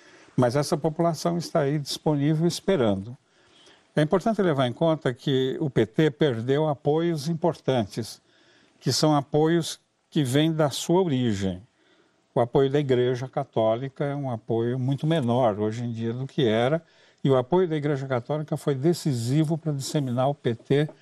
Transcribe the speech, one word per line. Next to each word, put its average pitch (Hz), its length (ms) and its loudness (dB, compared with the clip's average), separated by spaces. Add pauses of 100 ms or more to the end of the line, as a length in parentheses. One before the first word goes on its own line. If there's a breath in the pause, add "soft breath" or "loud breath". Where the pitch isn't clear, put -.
(360 loud breath)
Mas 123 180 2
essa 147 220 0
população 165 600 -2
está 165 240 -2
aí 143 180 0
disponível 151 680 0
esperando. 120 680 0 (800 soft breath)
É 151 60 4
importante 196 380 0
levar 139 280 2
em 117 40 -4
conta 156 400 0
que 131 460 -2
o 156 100 -4
P 123 160 2
T 156 280 2
perdeu 139 560 0
apoios 156 600 -2
importantes, 131 960 -2 (560 soft breath)
que 139 140 -2
são 151 240 2
apoios 156 640 0 (280)
que 156 140 0
vêm 143 300 2
da 156 180 0
sua 175 320 0
origem. 107 580 -2 (720 soft breath)
O - 60 -2
apoio 135 320 2
da 139 80 0
Igreja 127 480 0
Católica 127 800 -2
é 143 100 -4
um 143 160 -6
apoio 120 480 -2
muito 131 260 -2
menor 123 540 2
hoje 107 240 -2
em 120 80 -6
dia 113 220 -4
do 127 160 -8
que 139 180 0
era, 120 340 2 (420 soft breath)
e 147 60 0
o 135 80 6
apoio 175 320 2
da 156 80 -2
Igreja 143 300 -2
Católica 147 500 -4
foi 139 200 -2
decisivo 147 840 0
para 156 140 -4
disseminar 131 580 -2
o 139 40 -4
P 123 200 -2
T 143 340 0 (140)